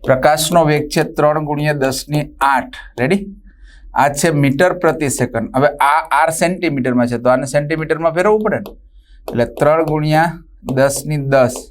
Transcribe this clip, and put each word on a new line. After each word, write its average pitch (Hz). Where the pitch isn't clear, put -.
પ્રકાશનો 151
વેગ 147
છે 160
ત્રણ 151
ગુણ્યા 147
દસની 143
આઠ. 131
રેડી? 190
આ 139
છે 165
મીટર 143
પ્રતિ 151
સેકન્ડ. 117
હવે 135
આ 147
R 160
સેન્ટીમીટરમાં 139
છે 120
તો 123
આને 131
સેન્ટીમીટરમાં 156
ફેરવવું 208
પડે 196
ને, -
એટલે 117
ત્રણ 156
ગુણ્યા 156
દસની 139
દસ 135